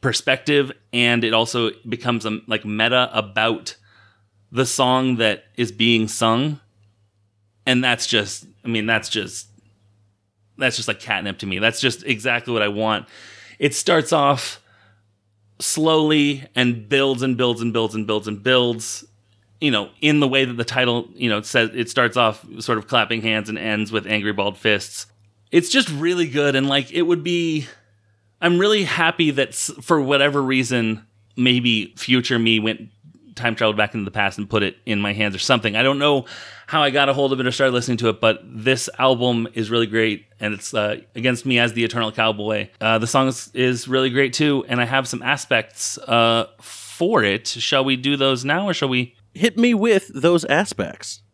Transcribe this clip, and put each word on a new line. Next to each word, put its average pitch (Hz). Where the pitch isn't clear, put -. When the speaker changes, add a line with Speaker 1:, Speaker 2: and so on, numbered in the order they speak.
Speaker 1:
perspective, 135
and 120
it 113
also 113
becomes 117
a, 107
like, 110
meta 117
about 110
the 127
song 127
that 110
is 113
being 110
sung. 123
And 127
that's 123
just, 104
I -
mean, 113
that's 113
just, 95
that's 127
just 117
like 107
catnip 98
to -
me. 95
That's 113
just 123
exactly 120
what 113
I 104
want. 107
It 139
starts -
off 143
slowly 151
and 120
builds 135
and 131
builds 120
and 117
builds 110
and 110
builds 107
and 104
builds, 120
you 151
know, 104
in 147
the 143
way 135
that 123
the 117
title, 120
you 127
know, 107
says, 113
it 117
starts 120
off 113
sort 113
of 101
clapping 113
hands 110
and 107
ends 107
with 101
angry 104
bald 98
fists. -
It's 170
just 254
really 165
good. 143
And, 135
like, 139
it 175
would 165
be 165
I'm 175
really 208
happy 165
that 135
s-, -
for 156
whatever 139
reason, 123
maybe 123
future 123
me 113
went, 110
time 117
traveled 107
back 104
into 110
the 98
past 101
and 104
put 107
it -
in 107
my 101
hands 104
or 92
something. 107
I 113
don't 139
know 139
how 156
I 143
got 139
a 139
hold 135
of 127
it 127
or 127
started 131
listening 120
to 113
it, 107
but 113
this 123
album 123
is 110
really 117
great, 107
and 107
it's, -
uh, 104
Against 120
Me 127
as 120
the 117
Eternal 113
Cowboy. 107
Uh, 113
the 110
song 135
is, 131
is 127
really 131
great, 127
too, 147
and 123
I 120
have 127
some -
aspects, -
uh, 117
for -
it. 101
Shall 135
we 135
do 135
those 135
now, 170
or 180
shall 139
we 123
Speaker 2:
Hit -
me 233
with 208
those 165
aspects. -